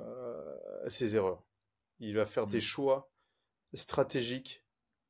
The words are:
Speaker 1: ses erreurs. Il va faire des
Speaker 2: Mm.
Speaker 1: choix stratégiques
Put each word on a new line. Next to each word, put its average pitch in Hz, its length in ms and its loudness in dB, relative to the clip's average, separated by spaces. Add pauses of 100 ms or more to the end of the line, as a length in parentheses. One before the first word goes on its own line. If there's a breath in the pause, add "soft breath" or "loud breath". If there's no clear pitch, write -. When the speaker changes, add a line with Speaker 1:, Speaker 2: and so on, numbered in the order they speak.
(880)
Speaker 1:
ses 110 280 0
erreurs. 92 280 2 (560)
Il 107 160 -6
va 107 120 4
faire 113 180 0
des 104 140 0
Speaker 2:
Mm. - 20 2
Speaker 1:
choix 135 500 2 (640)
stratégiques 131 920 0 (460)